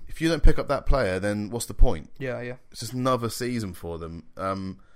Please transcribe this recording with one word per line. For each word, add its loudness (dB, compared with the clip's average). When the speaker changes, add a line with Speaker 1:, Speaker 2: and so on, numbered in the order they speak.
Speaker 1:
If -10
you 0
don't -2
pick 10
up -4
that -2
player, 2
then -4
what's -8
the -10
point? 6
Speaker 2:
Yeah, -8
yeah. -12
Speaker 1:
It's -16
just -10
another -2
season -6
for -10
them. -12
Um, -8